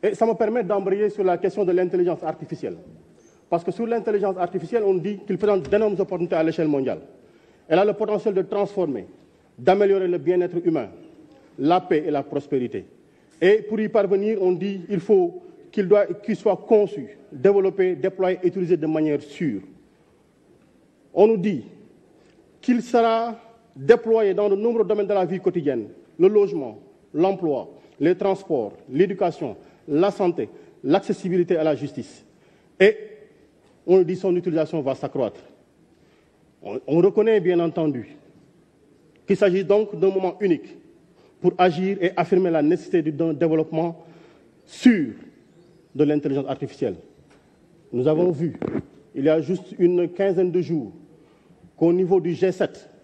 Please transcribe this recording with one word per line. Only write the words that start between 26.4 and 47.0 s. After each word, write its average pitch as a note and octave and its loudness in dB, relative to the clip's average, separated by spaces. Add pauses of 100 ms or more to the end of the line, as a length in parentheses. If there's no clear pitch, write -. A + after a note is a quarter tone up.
l'emploi, D#3+ -2 (300)
les E3 2
transports, F3+ -2 (160)
l'éducation, E3+ -2 (320)
la E3 0
santé, E3+ -4 (340)
l'accessibilité F3+ 0
à D#3 0
la D#3 0
justice. - -12 (540)
Et G#3+ 6 (880)
on F3+ 6
nous F#3 6
dit F3+ -2
que - -8
son F#3 0
utilisation E3 -2
va C3+ -2
s'accroître. C3 -6 (1200)
On, G2+ -10
on D3 2
reconnaît G#3 4
bien F3 2
entendu D#3 -4 (1120)
qu'il G3 2
s'agit F#3+ 2
donc G#3 0
d'un F#3+ 2
moment F#3 -4
unique F3+ -2 (640)
pour F3 0
agir F#3 2
et F3+ 0
affirmer F3+ 2
la E3 0
nécessité E3+ 0 (100)
d'un D#3+ -2
développement D#3+ -2 (600)
sûr D#3+ 2 (800)
de C#3+ 2
l'intelligence C#3+ -2
artificielle. C3 -8 (920)